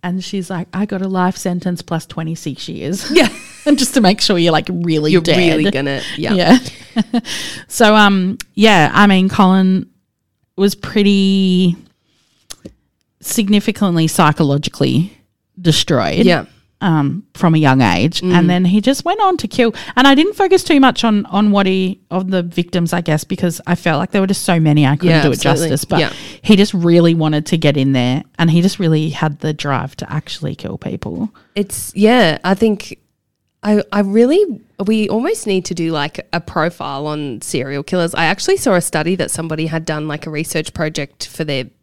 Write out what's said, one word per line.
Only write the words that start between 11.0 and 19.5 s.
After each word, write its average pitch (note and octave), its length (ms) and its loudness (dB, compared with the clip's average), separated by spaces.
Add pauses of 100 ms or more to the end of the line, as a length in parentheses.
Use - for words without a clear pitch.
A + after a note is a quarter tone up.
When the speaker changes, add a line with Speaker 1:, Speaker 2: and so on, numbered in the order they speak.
Speaker 1:
significantly G3+ 840 0
psychologically D3 1040 0 (480)
destroyed. C#3 640 0
Speaker 2:
Yeah. E3 220 2 (340)
Speaker 1:
Um, D#3 440 0 (100)
from E3 220 2
a - 20 2
young C3+ 240 4
age. G#2 380 0
Speaker 2:
Mm. F3+ 120 -2
Speaker 1:
And F3 160 4
then F3+ 160 2
he G3 160 2
just C4+ 240 -2
went G4+ 160 -2
on F#4+ 180 0
to G3+ 100 -6
kill. A3+ 260 0 (220)